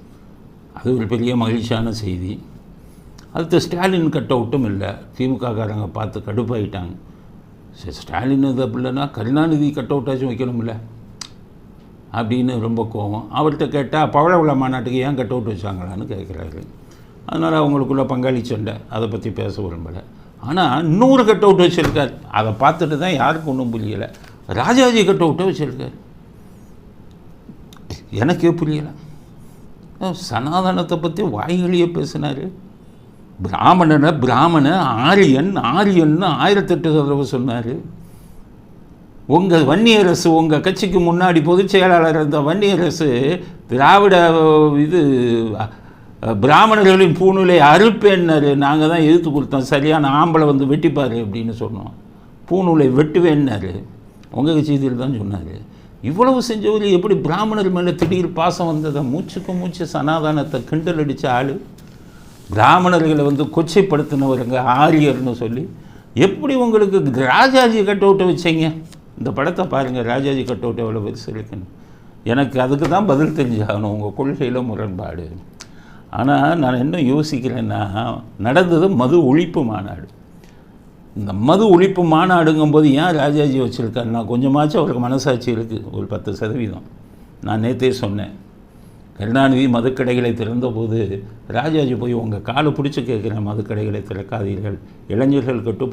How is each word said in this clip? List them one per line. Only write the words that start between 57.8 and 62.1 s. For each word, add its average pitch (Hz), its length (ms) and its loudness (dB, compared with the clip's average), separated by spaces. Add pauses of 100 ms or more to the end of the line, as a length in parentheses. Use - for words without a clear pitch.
திடீர் 175 420 -2
பாசம் 170 380 -2
வந்ததை? 151 320 -4
மூச்சுக்கு 147 560 -6
மூச்சு 180 260 -6
சனாதனத்தை 151 760 -2
கிண்டல் 160 400 -4
அடிச்ச 143 240 -4
ஆளு, 131 260 -2 (960)